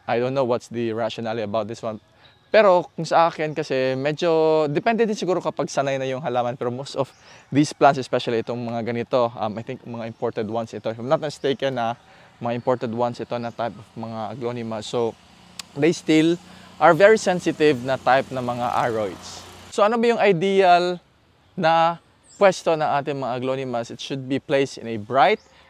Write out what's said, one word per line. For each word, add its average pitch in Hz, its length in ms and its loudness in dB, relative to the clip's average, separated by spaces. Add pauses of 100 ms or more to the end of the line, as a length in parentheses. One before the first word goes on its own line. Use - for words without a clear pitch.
I 120 100 0
don't 123 140 -2
know 135 160 0
what's 117 240 -4
the 113 240 -4
rationale 117 480 -6
about 104 240 -4
this 113 160 -12
one. 110 160 -8 (520)
Pero 190 440 6
kung 160 120 -8
sa 165 240 4
akin 156 240 -6
kasi, 131 400 -2
medyo 156 720 2
depende 214 400 0
din 208 80 -2
siguro 175 240 -2
kapag 156 320 -6
sanay 139 240 -2
na 131 120 -4
yung 131 120 -4
halaman. 123 400 -4
Pero 120 120 -4
most 135 280 -8
of 135 80 -2 (440)
these 147 240 2
plants, 139 240 4
especially 123 440 -2
itong 120 160 -6
mga 117 240 -6
ganito, 120 520 -2
um, 107 200 -6
I 113 80 -8
think 127 200 -12
mga 117 240 -10
imported 113 440 -6
ones 113 240 -6
ito. 110 160 -6
If 113 80 -10
I'm 117 80 -8
not 143 160 0
mistaken, 139 560 -4
ah, 117 160 -2 (440)
mga 120 180 -4
imported 123 380 -2
ones 120 240 -2
ito 117 180 -8
na 117 160 -8
type 113 220 -6
of 117 120 -20 (120)
mga 113 340 -10
aglonema. 117 480 -8
So, 117 320 -2 (640)
they 151 160 2
still 165 480 2 (420)
are 160 140 8
very 208 260 8
sensitive 156 640 2
na 131 160 -2
type 131 320 2
ng 127 80 -4
mga 123 260 -4 (200)
aroids. 107 580 -6 (240)
So, - 160 2
ano 226 160 2
ba 240 80 4
yung 233 140 2
ideal 180 760 4 (560)
na 165 480 2 (400)
pwesto 185 320 4
ng 156 240 0
ating 143 240 -4
mga 120 160 -4
aglonemas? 127 560 -4
It 123 80 -14
should 139 240 -8
be 131 160 -2
placed 139 400 -2
in 113 80 -10
a 113 80 -6
bright 135 400 2 (320)